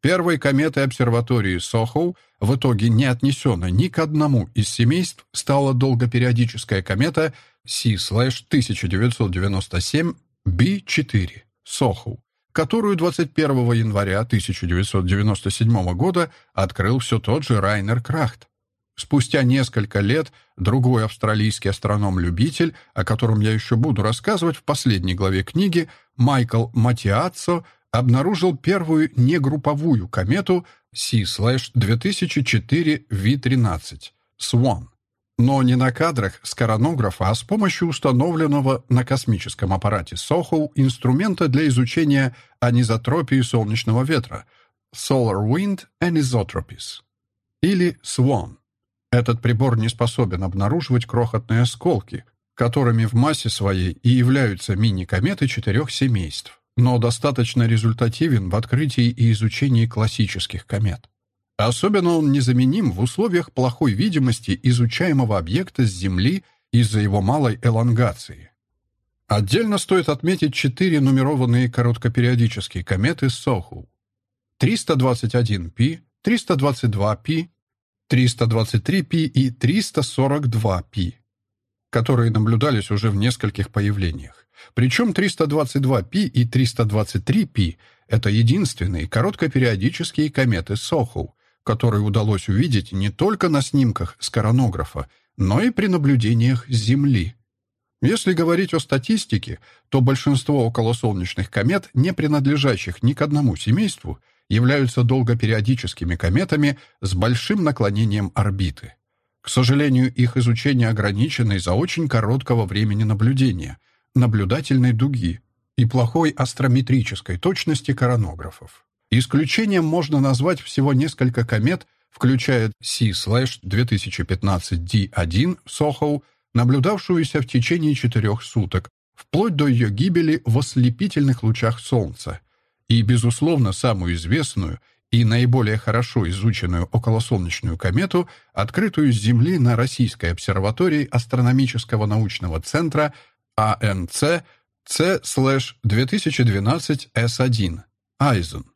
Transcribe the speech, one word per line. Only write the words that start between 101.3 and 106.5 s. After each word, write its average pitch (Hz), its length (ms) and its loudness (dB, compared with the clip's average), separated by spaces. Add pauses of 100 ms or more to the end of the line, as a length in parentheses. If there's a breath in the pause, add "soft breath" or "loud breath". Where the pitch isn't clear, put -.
комет, 151 440 0
не 147 180 2
принадлежащих 143 920 0
ни 131 120 2
к - 80 -2
одному 147 340 0
семейству, 139 640 -2 (320)
являются 123 540 2
долгопериодическими 113 1120 0
кометами 143 600 0 (240 loud breath)